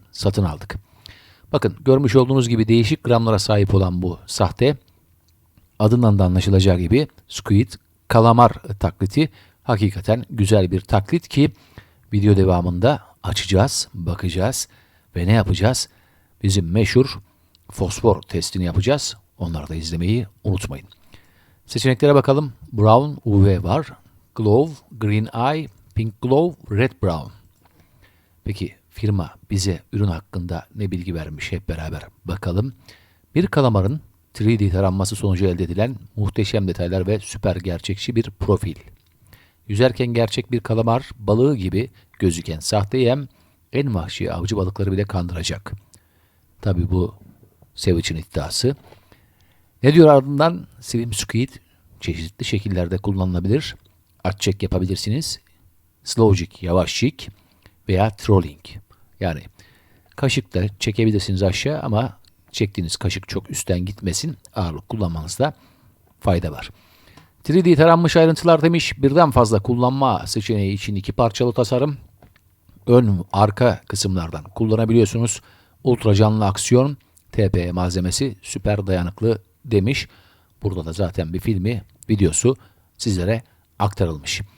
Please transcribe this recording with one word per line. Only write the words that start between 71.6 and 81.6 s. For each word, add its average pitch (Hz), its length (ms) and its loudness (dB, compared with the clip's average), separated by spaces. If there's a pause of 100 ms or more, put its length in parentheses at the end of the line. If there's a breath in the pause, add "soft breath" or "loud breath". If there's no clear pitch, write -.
Ön, 110 460 4
arka 104 540 2
kısımlardan 82 580 -6
kullanabiliyorsunuz. 113 960 0 (420 soft breath)
Ultra 113 300 2
canlı 107 320 2
aksiyon, 123 500 0 (360)
T 98 180 0
P 87 220 -2
malzemesi 90 680 -2
süper 104 440 -4
dayanıklı 95 560 -2 (220)
demiş. 113 440 0 (540 soft breath)
Burada 87 240 -4
da 80 60 -10
zaten 87 400 -4
bir 92 80 -4
filmi, 107 420 -4 (260)